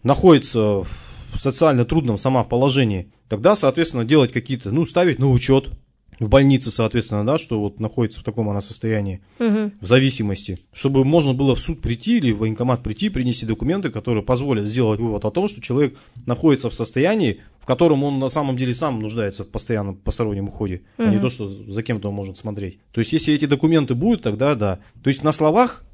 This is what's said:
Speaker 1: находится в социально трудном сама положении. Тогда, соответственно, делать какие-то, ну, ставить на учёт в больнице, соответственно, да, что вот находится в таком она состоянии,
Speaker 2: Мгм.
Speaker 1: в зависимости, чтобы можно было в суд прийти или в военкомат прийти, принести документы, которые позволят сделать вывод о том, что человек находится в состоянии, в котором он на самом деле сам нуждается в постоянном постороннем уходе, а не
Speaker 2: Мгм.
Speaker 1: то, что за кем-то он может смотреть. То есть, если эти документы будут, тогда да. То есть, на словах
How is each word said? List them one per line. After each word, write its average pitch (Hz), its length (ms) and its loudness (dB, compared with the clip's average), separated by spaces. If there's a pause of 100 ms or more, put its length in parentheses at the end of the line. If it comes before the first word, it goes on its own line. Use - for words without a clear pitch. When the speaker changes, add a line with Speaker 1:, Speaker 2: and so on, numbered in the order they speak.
Speaker 1:
находится 139 560 4 (240)
в 85 60 -8 (500)
социально 135 460 2
трудном 123 340 0
сама 131 260 0
положении. 123 600 0 (220)
Тогда, 117 280 2
соответственно, 135 480 0
делать 131 280 4
какие-то, 123 400 -6
ну, 160 140 0
ставить 175 340 2
на 139 100 4
учёт 131 380 4 (500)
в 107 120 -2
больнице, 135 400 6
соответственно, 110 560 -2
да, 143 100 0
что 110 240 -4
вот 101 180 -4
находится 110 420 -4
в - 40 -20
таком 110 240 -4
она 101 140 -4
состоянии, 101 580 -4 (180)
Speaker 2:
Мгм. 214 340 -2 (100)
Speaker 1:
в 90 40 -10
зависимости, 107 680 0 (160)
чтобы 135 320 2
можно 143 300 2
было 135 200 2
в - 60 -2
суд - 220 -4
прийти 120 340 -2
или 131 160 0
в 101 60 -4
военкомат 117 440 -2
прийти, 110 280 -4
принести 123 340 -4
документы, 135 460 -4
которые 110 340 -4
позволят 127 400 0
сделать 107 340 0
вывод 107 280 -4
о 107 40 0
том, 185 160 0
что 165 140 -6
человек 135 340 0 (300)
находится 131 460 2
в - 40 -10
состоянии, 139 680 0 (200)
в - 60 -16
котором 139 360 4
он 143 160 -2
на 131 120 -2
самом 139 260 -2
деле 127 180 -2
сам 131 260 -4
нуждается 107 440 -6
в - 40 -16
постоянном 101 480 -4
постороннем 101 520 -4
уходе, 95 320 -6 (160)
а 233 60 -4
не 214 140 4
Speaker 2:
Мгм. 202 40 2
Speaker 1:
то, 131 80 0
что 110 200 -6
за 104 340 -8
кем-то 104 260 -4
он 101 60 -6
может 98 240 -8
смотреть. 101 400 -10 (140)
То 117 100 -2
есть, - 100 -2
если 156 220 2
эти 147 100 0
документы 143 500 2
будут, 196 280 0
тогда 123 320 0
да. 101 240 -2 (240)
То 135 80 2
есть, 135 120 -4
на 151 100 2
словах 180 600 2